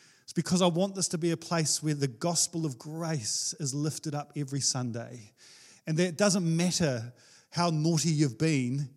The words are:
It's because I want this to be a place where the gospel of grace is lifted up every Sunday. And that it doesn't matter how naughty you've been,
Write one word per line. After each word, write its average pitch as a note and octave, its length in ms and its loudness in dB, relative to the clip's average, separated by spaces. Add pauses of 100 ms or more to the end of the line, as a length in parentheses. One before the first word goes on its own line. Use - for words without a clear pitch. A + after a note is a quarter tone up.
(240)
It's - 100 -18
because F3 280 2
I F#3 60 6
want F#3 260 2
this F#3+ 140 -2
to F3+ 100 -2
be E3+ 140 2
a E3 60 0
place E3 440 0
where D3+ 140 0
the C#3 140 0
gospel E3 560 -2
of C3 120 -4
grace D#3 840 -6
is C3+ 120 -4
lifted D3 400 -4
up D3 220 -8
every C#3 260 -4
Sunday. A#2+ 720 -4 (580)
And D#3+ 60 0
that F3+ 120 2
it E3 100 -6
doesn't G3+ 260 4
matter E3 720 0 (360)
how F3 200 2
naughty D#3+ 400 2
you've D3 280 2
been, C#3+ 600 0